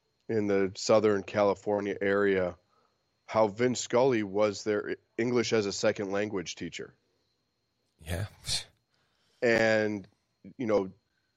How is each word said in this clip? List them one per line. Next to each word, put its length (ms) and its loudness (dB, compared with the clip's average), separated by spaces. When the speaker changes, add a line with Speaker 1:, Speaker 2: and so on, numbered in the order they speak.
Speaker 1:
in 200 0
the 260 2
Southern 480 2
California 760 -2
area, 560 0
how 240 2
Vin 260 0
Scully 480 2
was 400 -2
their 340 -2
English 360 0
as 140 2
a 60 -4
second 400 -2
language 440 -4
teacher. 360 -12
Speaker 2:
Yeah. 220 -6
Speaker 1:
And, 680 2
you 80 -4
know, 240 2